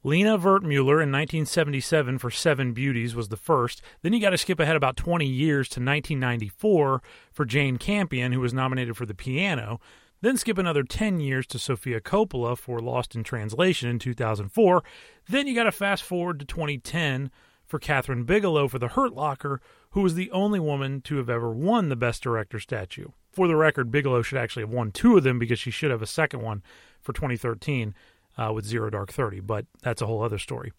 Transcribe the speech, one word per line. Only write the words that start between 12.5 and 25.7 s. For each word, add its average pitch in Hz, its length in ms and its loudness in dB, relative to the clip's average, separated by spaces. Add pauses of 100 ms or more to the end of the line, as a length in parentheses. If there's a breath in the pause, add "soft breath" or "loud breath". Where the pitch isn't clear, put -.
for 120 220 -8
Lost 123 360 -4
in 113 80 -4
Translation 120 640 0
in 120 120 -2
two 123 160 -4
thousand 107 340 -2
four. 180 340 6 (460 loud breath)
Then 277 160 0
you 262 80 -2
gotta 233 180 2
fast 196 300 -2
forward 175 380 -4
to 143 60 -12
twenty 147 340 -4
ten 139 500 -2 (380 soft breath)
for 147 120 -6
Kathryn 131 460 0
Bigelow 160 420 2
for 127 120 -4
The 120 100 -2
Hurt 262 240 2
Locker, 139 480 -4 (300 soft breath)
who 202 100 0
was 175 140 2
the 185 160 -4
only 196 280 0
woman 139 420 -2
to 147 160 -4
have 120 120 -2
ever 117 220 -2
won 175 360 2
the 135 80 0
Best 117 260 -2
Director 113 380 -4
statue. - 480 -8 (240)
For 185 160 2
the 165 80 4
record, 151 360 4
Bigelow 127 320 2
should 135 160 -4
actually 117 240 -6
have 110 100 -6
won 117 180 -2
two 233 240 6
of 160 80 8
them 123 160 2
because 117 180 0
she - 140 -6